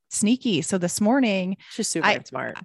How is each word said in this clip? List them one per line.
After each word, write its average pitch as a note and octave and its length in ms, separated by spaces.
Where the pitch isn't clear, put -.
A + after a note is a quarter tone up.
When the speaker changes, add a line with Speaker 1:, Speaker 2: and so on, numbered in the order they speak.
Speaker 1:
sneaky. G#3+ 500
So F#3+ 160
this F3 240
morning, G#3 560
Speaker 2:
She's - 160
super E3+ 200
Speaker 1:
I, G#3 160
Speaker 2:
smart. B2+ 420